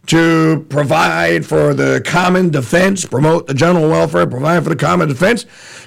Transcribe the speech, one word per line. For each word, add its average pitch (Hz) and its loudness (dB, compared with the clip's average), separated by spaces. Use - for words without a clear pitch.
To 160 2
provide 165 0
for 147 0
the 135 0
common 180 0
defense, 175 0
promote 156 0
the 135 -6
general 160 2
welfare, 165 0
provide 147 -2
for - -4
the 156 -2
common 165 0
defense. 175 -2